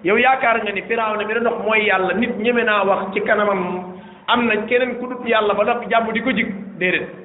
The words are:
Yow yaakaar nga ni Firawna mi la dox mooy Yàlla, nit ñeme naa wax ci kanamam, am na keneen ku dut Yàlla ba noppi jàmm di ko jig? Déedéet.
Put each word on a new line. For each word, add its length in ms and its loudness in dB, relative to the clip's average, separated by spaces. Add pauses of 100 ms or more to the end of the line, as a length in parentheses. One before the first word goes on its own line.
Yow 140 2
yaakaar 460 2
nga 80 -4
ni 160 -4
Firawna 400 -2
mi 60 -4
la 80 0
dox 240 0
mooy 180 2
Yàlla, 320 2
nit 240 0
ñeme 240 2
naa 220 2
wax 280 0
ci 80 -2
kanamam, 720 0 (360)
am 200 2
na 80 2 (120)
keneen 320 0
ku 80 -6
dut 200 -10
Yàlla 260 2
ba 120 2
noppi 240 -2
jàmm 240 2
di 80 0
ko 100 0
jig? 160 0 (320)
Déedéet. 280 0 (180)